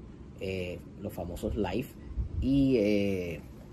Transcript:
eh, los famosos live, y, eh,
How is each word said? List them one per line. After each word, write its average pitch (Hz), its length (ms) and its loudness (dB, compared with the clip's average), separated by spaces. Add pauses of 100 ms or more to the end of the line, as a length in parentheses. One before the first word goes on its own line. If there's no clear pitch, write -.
(400)
eh, 92 400 -4 (220)
los 104 120 -6
famosos 90 420 -4
live, 104 300 0 (560)
y, 135 360 6
eh, 98 640 4 (320)